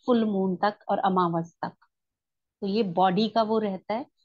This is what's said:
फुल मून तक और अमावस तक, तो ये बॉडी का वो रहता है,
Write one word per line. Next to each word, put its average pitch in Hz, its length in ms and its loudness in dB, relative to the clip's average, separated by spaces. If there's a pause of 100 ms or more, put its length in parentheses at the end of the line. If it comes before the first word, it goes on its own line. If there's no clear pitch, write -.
फुल 233 180 4
मून 190 320 0
तक 208 220 -2 (100)
और 202 100 0
अमावस 170 680 0
तक, 175 80 -8 (880)
तो 208 60 -6
ये 202 160 0
बॉडी 185 460 2
का 226 140 0
वो 220 160 0
रहता 202 360 -4
है, 254 120 -6 (180)